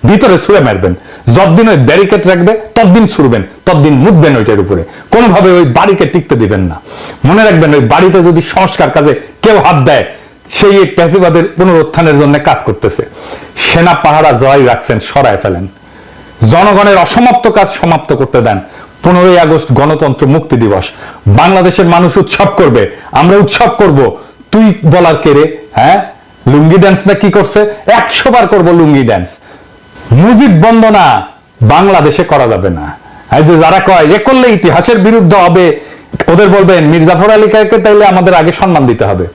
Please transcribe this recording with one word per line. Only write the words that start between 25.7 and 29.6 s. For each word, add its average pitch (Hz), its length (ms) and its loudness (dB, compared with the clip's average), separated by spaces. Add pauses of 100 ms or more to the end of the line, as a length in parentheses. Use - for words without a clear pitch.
হ্যাঁ, 165 320 0 (420)
লুঙ্গি 151 300 2
ড্যান্স 190 300 0
না 196 80 2
কি 202 160 -2
করছে? 208 440 -2 (120)
একশো 233 440 -2
বার 226 180 2
করব 180 200 0
লুঙ্গি 151 340 2
ড্যান্স। 101 260 -2 (840)